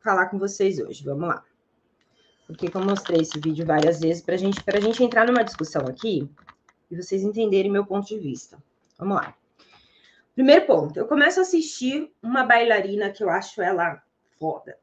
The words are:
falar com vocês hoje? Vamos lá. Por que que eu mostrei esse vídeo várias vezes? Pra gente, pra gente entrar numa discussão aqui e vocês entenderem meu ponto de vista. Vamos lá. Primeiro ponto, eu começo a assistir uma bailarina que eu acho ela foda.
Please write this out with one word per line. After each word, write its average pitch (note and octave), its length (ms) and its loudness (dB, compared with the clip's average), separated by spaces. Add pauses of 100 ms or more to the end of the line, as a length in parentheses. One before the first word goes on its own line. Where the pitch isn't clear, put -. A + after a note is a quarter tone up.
falar F#3+ 260 2
com G3 120 -6
vocês G3 400 0
hoje? - 240 -8
Vamos C#3+ 260 -6
lá. - 140 -4 (1040)
Por D#3+ 100 -18
que F3 140 -4
que G3 60 -8
eu F#3+ 80 -2
mostrei G3 380 2
esse D#3 180 -4
vídeo D#3 240 -2
várias D#3 360 2
vezes? E3 220 0
Pra F3 140 -4
gente, G3 260 -2
pra G3+ 180 0
gente A3+ 220 2
entrar A#3 240 4
numa B3 160 4
discussão D#3 440 -4
aqui D3 420 -4 (600)
e E3 80 -12
vocês F#3+ 260 -4
entenderem G3+ 480 0
meu G3+ 140 2
ponto G3+ 220 -4
de G#3+ 120 -10
vista. - 440 -10 (340)
Vamos G2 200 -4
lá. - 180 -6 (1000)
Primeiro C4 320 6
ponto, D3+ 300 2
eu - 120 -2
começo D#4 320 4
a - 20 4
assistir D#4 720 -2 (100)
uma B3 220 0
bailarina G#3 680 0
que G#3 140 -8
eu F#3 60 0
acho F#3+ 300 -6
ela F3 400 -2 (380)
foda. - 440 -10